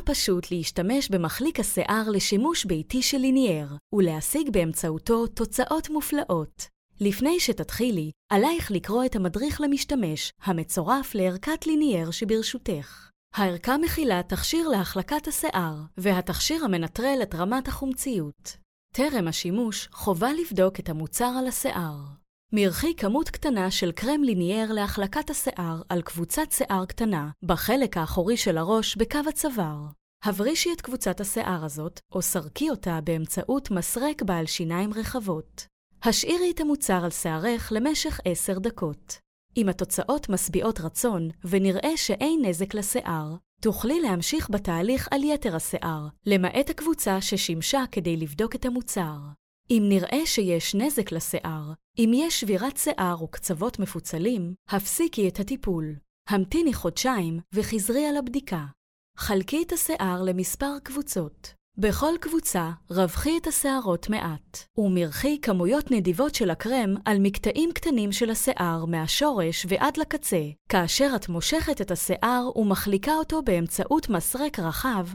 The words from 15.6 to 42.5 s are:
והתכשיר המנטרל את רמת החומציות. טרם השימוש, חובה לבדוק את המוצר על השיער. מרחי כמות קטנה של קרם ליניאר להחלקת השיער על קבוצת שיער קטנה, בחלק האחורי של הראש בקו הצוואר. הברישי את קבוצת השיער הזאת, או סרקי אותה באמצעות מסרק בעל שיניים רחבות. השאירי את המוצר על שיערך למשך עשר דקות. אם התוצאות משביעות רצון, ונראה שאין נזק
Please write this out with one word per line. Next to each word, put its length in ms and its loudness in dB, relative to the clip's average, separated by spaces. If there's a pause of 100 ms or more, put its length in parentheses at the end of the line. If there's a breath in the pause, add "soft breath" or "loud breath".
והתכשיר 680 0
המנטרל 580 0
את 120 -6
רמת 320 0
החומציות. 880 -4 (360)
טרם 340 0
השימוש, 640 -2
חובה 420 0
לבדוק 460 2
את 100 -6
המוצר 500 -2
על 80 0
השיער. 480 -2 (580)
מרחי 420 2
כמות 340 0
קטנה 420 0
של 200 0
קרם 320 0
ליניאר 500 2
להחלקת 560 -2
השיער 600 -4
על 120 0
קבוצת 500 -4
שיער 340 0
קטנה, 440 -2 (140)
בחלק 540 2
האחורי 400 2
של 200 2
הראש 380 2
בקו 240 0 (100)
הצוואר. 560 -2 (380)
הברישי 500 0
את 80 -8
קבוצת 400 -4
השיער 440 -2
הזאת, 340 -8 (120)
או 100 -2
סרקי 480 -2
אותה 340 -2
באמצעות 680 -2
מסרק 500 -2
בעל 240 0
שיניים 480 -2
רחבות. 720 -6 (380)
השאירי 480 2
את 80 -4
המוצר 440 2
על 60 0
שיערך 640 -2
למשך 500 0
עשר 340 0
דקות. 600 -6 (380)
אם 120 4
התוצאות 600 -2
משביעות 500 0
רצון, 500 -2 (160)
ונראה 520 2
שאין 480 2
נזק 280 0